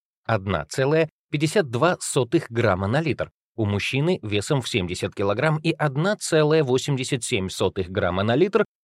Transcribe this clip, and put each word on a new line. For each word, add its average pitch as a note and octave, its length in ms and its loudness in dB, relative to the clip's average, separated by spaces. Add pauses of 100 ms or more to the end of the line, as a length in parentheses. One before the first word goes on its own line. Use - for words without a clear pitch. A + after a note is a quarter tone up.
(260)
одна F#2+ 400 0
целая D#3 420 0 (220)
пятьдесят D3+ 400 0
два C3+ 300 2
сотых - 500 0
грамма G#2 360 2
на A#2+ 140 0
литр, A#2+ 300 -4 (260)
у A2 80 -2
мужчины C3 580 0
весом G#2 380 -2
в - 80 -6
семьдесят F2+ 460 -2
килограмм A#2 440 0
и D#3+ 140 -2
одна D3+ 440 -2
целая D#3 460 2
восемьдесят B2+ 600 0
семь F#2+ 240 -2
сотых F#2 420 -2
грамма F#2 320 0
на A2+ 140 2
литр G3+ 280 2 (200)